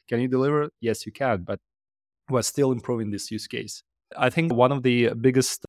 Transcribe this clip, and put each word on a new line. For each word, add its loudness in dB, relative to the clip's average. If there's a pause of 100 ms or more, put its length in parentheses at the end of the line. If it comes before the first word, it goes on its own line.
Can -2
you 0
deliver? 0 (100)
Yes, -4
you -12
can, -2
but -8 (720)
we're 0
still 0
improving -4
this -8
use -8
case. -10 (340)
I 2
think 0
one 6
of -2
the 4
biggest 2